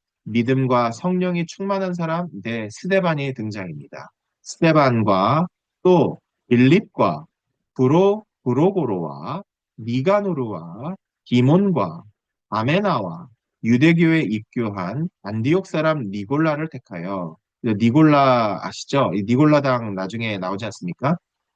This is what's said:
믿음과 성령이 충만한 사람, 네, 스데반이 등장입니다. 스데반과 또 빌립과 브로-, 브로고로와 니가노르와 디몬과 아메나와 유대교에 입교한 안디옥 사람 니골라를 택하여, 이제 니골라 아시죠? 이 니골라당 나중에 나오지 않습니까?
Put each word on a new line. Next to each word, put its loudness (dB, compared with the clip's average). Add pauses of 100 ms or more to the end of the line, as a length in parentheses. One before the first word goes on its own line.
(260)
믿음과 0
성령이 -2
충만한 -4
사람, -4 (160)
네, -6
스데반이 -2
등장입니다. -10 (320)
스데반과 2 (340)
또 2 (300)
빌립과 2 (480)
브로-, 2 (180)
브로고로와 -2 (380)
니가노르와 -2 (280)
디몬과 2 (460)
아메나와 -2 (360)
유대교에 4
입교한 -4 (160)
안디옥 -2
사람 -2
니골라를 -2
택하여, -10 (260)
이제 0
니골라 4
아시죠? -2
이 -2
니골라당 2
나중에 -6
나오지 -6
않습니까? -4 (400)